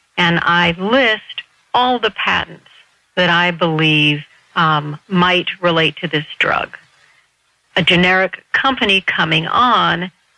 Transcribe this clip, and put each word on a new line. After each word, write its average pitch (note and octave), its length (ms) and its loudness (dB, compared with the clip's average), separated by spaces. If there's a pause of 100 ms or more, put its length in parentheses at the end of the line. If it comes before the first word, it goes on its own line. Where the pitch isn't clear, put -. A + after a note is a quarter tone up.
(160)
and E3+ 260 0
I E3+ 300 2
list A3 720 -2 (320)
all B3 240 0
the A3+ 120 -2
patents - 560 -6 (480)
that F3+ 160 2
I F3 200 2
believe, D#3 760 0 (320)
um, D3+ 420 0 (100)
might F3+ 400 2 (140)
relate D#3+ 360 0
to F3 100 -8
this D3+ 180 -4 (120)
drug. - 380 -2 (1000)
A F#3 60 2
generic F#3 720 0
company C4+ 480 0
coming D#3+ 460 -2
on F3+ 640 2 (280)